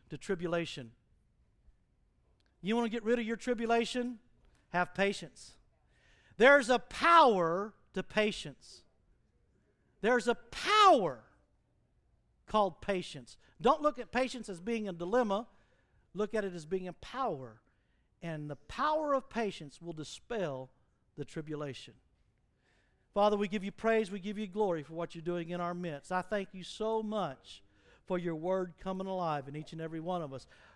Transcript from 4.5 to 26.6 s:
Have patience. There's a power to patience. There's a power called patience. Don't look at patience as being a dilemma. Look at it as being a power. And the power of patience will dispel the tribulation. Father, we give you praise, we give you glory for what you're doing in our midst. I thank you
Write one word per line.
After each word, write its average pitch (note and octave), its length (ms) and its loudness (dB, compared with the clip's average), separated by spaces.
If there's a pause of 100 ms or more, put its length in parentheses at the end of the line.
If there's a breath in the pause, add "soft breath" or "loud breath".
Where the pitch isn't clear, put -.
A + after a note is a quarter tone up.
Have F3 220 0
patience. G3 640 -4 (800 soft breath)
There's C4 340 8
a B3 100 6
power G#3+ 960 6 (200)
to F#3 100 -4
patience. - 800 -4 (1160)
There's A#3 280 2
a A#3+ 80 2
power D4+ 880 4 (1200)
called G3+ 360 0
patience. F3+ 540 -6 (240 soft breath)
Don't A#3 220 4
look D4 160 0
at A#3+ 140 -12
patience B3 360 -2
as E3+ 140 -10
being A3 260 -4
a F#3 60 -6
dilemma. G3+ 540 0 (680 soft breath)
Look G#3 220 -4
at G#3 100 0
it F#3 80 -6
as D#3+ 140 -10
being F#3 200 -4
a F3 60 -10
power. C#3+ 680 -8 (600)
And D#3 260 -8
the D3 80 -8
power D4+ 580 -2
of C4 140 0
patience G3 540 -6
will E3+ 120 -10
dispel D#3 760 -6 (460)
the C#3+ 100 -8
tribulation. D3 720 -10 (1160)
Father, G#3 240 4
we G3+ 120 0
give F#3 160 -4
you G3 80 -6
praise, A3 400 0
we G3+ 80 -8
give G3 180 -8
you G#3+ 80 -6
glory F3+ 380 -2
for D3+ 100 -16
what E3 220 -8
you're E3 80 -14
doing E3+ 260 -4
in F3 100 -6
our F3 140 -4
midst. F3 380 -8
I F#3 100 0
thank G3 320 -6
you F#3 100 -12